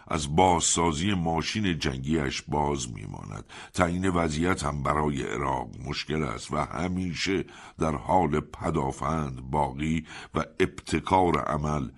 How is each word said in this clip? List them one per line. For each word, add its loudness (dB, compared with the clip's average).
از -2
بازسازی 4
ماشین 0
جنگیش 0
باز 0
می‌ماند. -10
تعیین 2
وضعیت 2
هم -2
برای 2
عراق -2
مشکل -2
است -6
و 0
همیشه -2
در 2
حال 2
پدافند -4
باقی 0
و 0
ابتکار 2
عمل -2